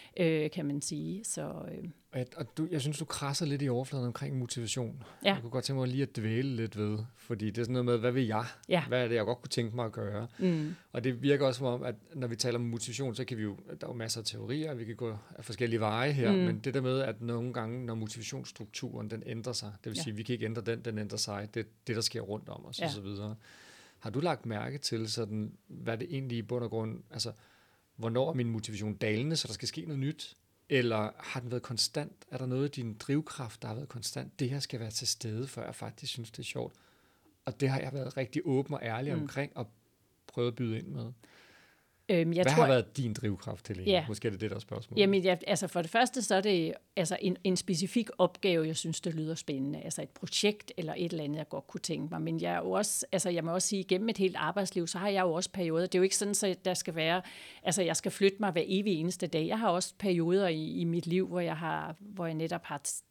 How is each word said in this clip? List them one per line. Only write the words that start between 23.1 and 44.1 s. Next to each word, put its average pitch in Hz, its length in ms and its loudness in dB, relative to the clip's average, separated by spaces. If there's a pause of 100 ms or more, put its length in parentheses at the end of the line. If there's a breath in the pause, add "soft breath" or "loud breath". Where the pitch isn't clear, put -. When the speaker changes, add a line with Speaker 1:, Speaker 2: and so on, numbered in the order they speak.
Speaker 2:
Har 113 120 -6
du 131 100 -2
lagt 156 260 0
mærke 117 320 -4
til 113 340 -2
sådan, 107 400 -2 (140)
hvad 113 320 -4
det 123 120 -6
egentlig 135 280 -2
i 113 40 -2
bund 120 220 -2
og 107 60 -6
grund, 110 400 -4
altså, 110 220 -6 (640 soft breath)
hvornår 117 340 2
er 160 40 -4
min 123 140 0
motivation 107 460 -2
dalende, 117 420 0
så 117 120 -2
der 110 60 -8
skal 113 140 -6
ske - 140 -8
noget 156 160 -6
nyt? 143 380 -4 (320)
Eller 113 480 4
har - 240 -6
den 120 100 -8
været 123 120 -2
konstant? - 500 -2 (180)
Er 131 80 -6
der 127 80 -4
noget 135 320 0
i - 20 -6
din 117 140 -4
drivkraft, 139 680 -4
der 123 60 -6
har 107 60 -4
været 131 140 -8
konstant? - 520 -8
"Det 127 100 2
her 143 100 -2
skal 131 200 -6
være 110 100 -6
til 120 180 -4
stede, 113 380 -2
før 117 180 -8
jeg 117 100 -8
faktisk 110 380 -8
synes, 113 180 -8
det - 80 -16
er 143 40 -8
sjovt." - 320 -6 (680 soft breath)
Og - 160 -4
det 135 80 4
har 135 120 2
jeg 131 120 -6
været 131 240 -6
rigtig 135 280 -2
åben 139 300 2
og 131 80 -4
ærlig 120 320 -2
Speaker 1:
Mm. 156 80 0
Speaker 2:
omkring 143 340 -4
og 117 100 -4 (600)
prøvet 120 220 0
at 120 60 -2
byde 117 240 0
ind - 80 -8
med. 123 260 -6 (960 soft breath)
Speaker 1:
Øhm, 170 220 4
jeg 175 120 4
Speaker 2:
Hvad 135 80 6
Speaker 1:
tror 156 100 8
Speaker 2:
har 143 100 8
været 120 240 4
din 113 180 0
drivkraft, 104 540 -4
Helene? 95 220 0
Speaker 1:
Ja. 175 180 6
Speaker 2:
Måske 110 200 -2